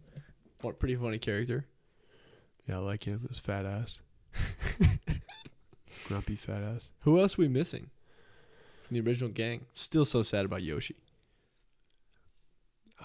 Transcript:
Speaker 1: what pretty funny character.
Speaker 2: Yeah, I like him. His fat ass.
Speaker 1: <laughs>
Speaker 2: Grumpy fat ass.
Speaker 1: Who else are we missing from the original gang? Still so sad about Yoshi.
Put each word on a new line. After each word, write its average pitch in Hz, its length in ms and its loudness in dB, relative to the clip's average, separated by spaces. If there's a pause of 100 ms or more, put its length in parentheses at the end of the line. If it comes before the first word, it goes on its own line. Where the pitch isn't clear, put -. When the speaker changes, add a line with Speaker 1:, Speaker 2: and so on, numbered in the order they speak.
(640)
Speaker 1:
what 117 180 -6
pretty 127 160 0
funny 117 220 -2
character. 120 480 0 (1040)
Speaker 2:
Yeah, 95 80 -2
I 92 40 -2
like 98 240 -4
him. 110 240 -4
His - 100 -8
fat 98 260 -4
ass. 101 360 -4 (340)
Speaker 1:
<laughs> - 460 -2 (1300)
Speaker 2:
Grumpy 104 300 -2
fat 101 260 -6
ass. 110 260 -6 (120)
Speaker 1:
Who 160 200 6
else 190 180 4
are 180 40 6
we 156 60 6
missing 135 420 -2 (960)
from - 100 -6
the 117 40 2
original 120 300 2
gang? 117 440 -4
Still - 300 4
so 123 180 4
sad 101 220 2
about 95 180 -2
Yoshi. 78 340 -4 (2000)